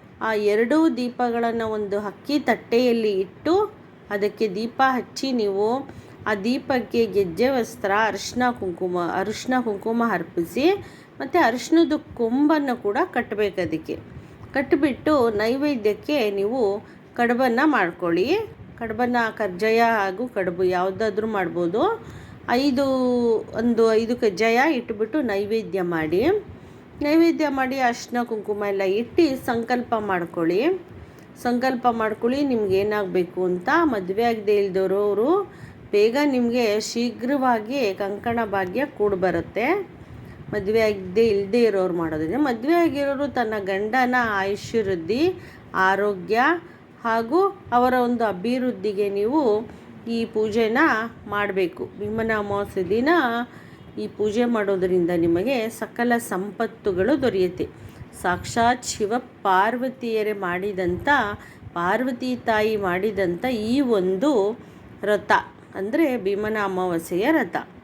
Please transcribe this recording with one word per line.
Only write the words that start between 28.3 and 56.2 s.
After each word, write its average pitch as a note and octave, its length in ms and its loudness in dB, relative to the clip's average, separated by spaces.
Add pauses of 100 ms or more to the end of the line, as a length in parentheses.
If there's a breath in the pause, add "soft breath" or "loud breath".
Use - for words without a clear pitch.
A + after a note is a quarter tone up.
ಎಲ್ಲ G3 180 -2
ಇಟ್ಟು A#3 640 2
ಸಂಕಲ್ಪ A#3+ 480 -2
ಮಾಡ್ಕೊಳ್ಳಿ. F3+ 760 0 (720 loud breath)
ಸಂಕಲ್ಪ B3 460 0
ಮಾಡ್ಕೊಳ್ಳಿ A#3 540 0
ನಿಮ್ಗೆ A3 320 0
ಏನಾಗಬೇಕು F#3+ 680 0
ಅಂತ. F3+ 240 -2 (160)
ಮದುವೆ G3+ 380 0
ಆಗದೆ A3 420 2
ಇಲ್ದಿರೋರು G3+ 880 0 (400 loud breath)
ಬೇಗ G#3+ 320 4
ನಿಮಗೆ A#3+ 560 2
ಶೀಘ್ರವಾಗಿ A#3+ 1120 0
ಕಂಕಣ G3+ 500 -4
ಭಾಗ್ಯ G3 420 -2
ಕೂಡಿ G#3 300 -2
ಬರುತ್ತೆ. F#3+ 680 -2 (680 loud breath)
ಮದುವೆ G#3 280 0
ಆಗದೆ G#3 460 2
ಇಲ್ಲದೆ G3+ 360 2
ಇರೋರು F#3+ 320 2
ಮಾಡೋದ್ರಿಂದ, D#3+ 440 -2
ಮದುವೆ C4+ 360 2
ಆಗಿರೋರು C#4+ 540 0
ತನ್ನ A3+ 300 -2
ಗಂಡನ G#3+ 600 0
ಆಯುಷ್ಯ G#3 640 -2
ವೃದ್ಧಿ, G3 500 0 (420 loud breath)
ಆರೋಗ್ಯ G3 640 2 (640 loud breath)
ಹಾಗೂ A#3 580 0 (100)
ಅವರ B3 300 4
ಒಂದು A#3+ 220 0
ಅಭಿವೃದ್ಧಿಗೆ G#3 840 -2
ನೀವು A3 580 0 (420 loud breath)
ಈ A#3 160 -2
ಪೂಜೆನ A3 540 0 (500)
ಮಾಡಬೇಕು. G3+ 600 -2 (100)
ಭೀಮನ A3 400 -4
ಅಮಾವಾಸ್ಯೆ G3+ 500 -4
ದಿನ A#3 200 2 (920 loud breath)
ಈ G#3+ 80 -6
ಪೂಜೆ G#3+ 380 0
ಮಾಡೋದ್ರಿಂದ F#3+ 720 2
ನಿಮಗೆ G3 520 2
ಸಕಲ A#3+ 500 -2
ಸಂಪತ್ತುಗಳು G#3 1040 -2